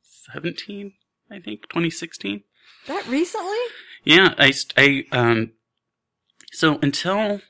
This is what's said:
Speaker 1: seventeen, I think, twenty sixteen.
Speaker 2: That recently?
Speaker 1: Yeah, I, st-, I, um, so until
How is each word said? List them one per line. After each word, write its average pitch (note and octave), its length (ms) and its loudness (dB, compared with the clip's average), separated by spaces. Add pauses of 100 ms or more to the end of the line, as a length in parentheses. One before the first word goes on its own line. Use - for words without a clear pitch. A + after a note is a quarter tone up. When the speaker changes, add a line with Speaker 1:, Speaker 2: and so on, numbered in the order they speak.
Speaker 1:
seventeen, F3 880 -14 (380)
I G3+ 100 -18
think, G3+ 280 -16
twenty E3+ 220 -4
sixteen. G3 520 -12 (440)
Speaker 2:
That F4 200 -8
recently? F4 500 -4 (480)
Speaker 1:
Yeah, F3 340 6
I, C#3 120 4
st-, - 260 -6
I, C3+ 280 4 (120)
um, A#2 360 2 (1000)
so D3+ 280 2
until G3 680 0